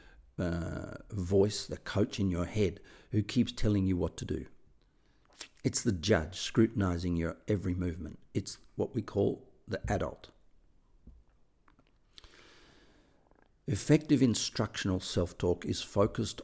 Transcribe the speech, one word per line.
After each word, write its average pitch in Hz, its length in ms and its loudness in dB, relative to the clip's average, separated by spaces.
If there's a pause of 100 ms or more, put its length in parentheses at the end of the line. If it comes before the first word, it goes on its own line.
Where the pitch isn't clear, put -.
(400)
uh, 87 560 -6 (160)
voice, 98 560 2
the - 100 -8
coach - 420 -2
in 98 120 2
your 87 140 -2
head 92 340 0 (320)
who 110 100 2
keeps - 300 0
telling 104 340 2
you 92 100 2
what 85 220 -2
to - 80 -8
do. 71 220 -6 (1160)
It's - 200 0
the 117 80 2
judge 87 480 2
scrutinizing 90 760 2
your 82 220 0 (100)
every 90 280 0
movement. 87 440 -6 (140)
It's - 240 -4 (180)
what - 200 -2
we 110 80 -2
call - 440 -2 (200)
the - 120 -4 (120)
adult. - 400 -4 (3250)
Effective 147 560 4
instructional 101 800 0
self-talk - 640 0
is - 160 -2
focused 107 640 0